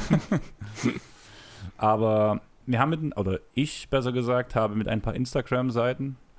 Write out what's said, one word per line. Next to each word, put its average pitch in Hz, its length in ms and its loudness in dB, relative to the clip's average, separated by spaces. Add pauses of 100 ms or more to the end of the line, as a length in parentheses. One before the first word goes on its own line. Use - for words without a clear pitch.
(580)
<laughs> - 1200 -10
Aber 107 640 4 (240)
wir 123 140 0
haben 139 120 4
mit, 156 260 -4
oder 95 220 0 (140)
ich - 360 -4
besser 127 240 0
gesagt, 123 420 0
habe 110 200 2
mit 110 120 0
ein 113 140 0
paar 107 140 -2
Instagram-Seiten, 127 1000 -2 (240)